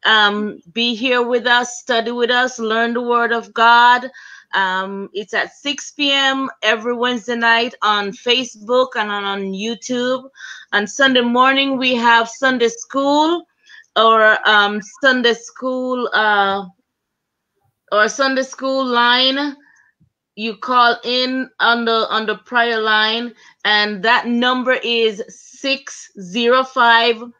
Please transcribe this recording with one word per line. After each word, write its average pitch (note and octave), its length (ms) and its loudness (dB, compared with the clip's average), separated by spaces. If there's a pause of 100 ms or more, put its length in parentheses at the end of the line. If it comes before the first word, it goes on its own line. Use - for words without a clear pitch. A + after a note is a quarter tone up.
Um, G#3 560 0 (120)
be A#3+ 220 -2
here B3 280 0
with A#3+ 240 -2
us, A#3+ 320 0
study A3+ 340 -2
with A#3+ 180 -2
us, B3 280 0
learn A3+ 360 -2
the B3 80 -4
word A#3+ 300 0
of A3 200 -6
God. A#3+ 580 4 (420)
Um, F#3+ 600 -4
it's G#3 200 -10
at F#3 220 -4
six - 380 -8
P C#4+ 180 -2
M C4+ 400 0 (120)
every A3+ 300 0
Wednesday A#3+ 440 -4
night A#3 360 0 (100)
on G3+ 280 0
Facebook B3 880 -2
and G#3+ 160 -4
on, G3+ 100 -6
on G3 300 -6
YouTube. B3 760 -4 (440)
On G#3 160 -2
Sunday C4 320 2
morning, C4 580 2
we B3+ 160 -2
have A#3 340 2
Sunday B3+ 380 0
school D4 800 0 (480)
or, A3 440 6 (100)
um, G#3 320 2 (220)
Sunday B3+ 320 2
school, B3+ 760 -6
uh, G3+ 520 0 (1300)
or G#3+ 160 2
Sunday C4+ 340 -2
school C4+ 420 -4
line. B3+ 720 0 (800)
You G#3+ 220 -8
call A#3+ 480 2
in B3+ 440 -4 (120)
on A#3 240 2
the, A3+ 260 0
on G#3+ 160 -2
the G#3 120 -4
prayer A#3 420 -2
line, A3 520 0 (320)
and G#3 380 0
that A3+ 240 2
number B3 460 0 (100)
is A3+ 460 -2
six - 840 -10 (100)
zero A#3 440 0
five A#3 580 2 (180)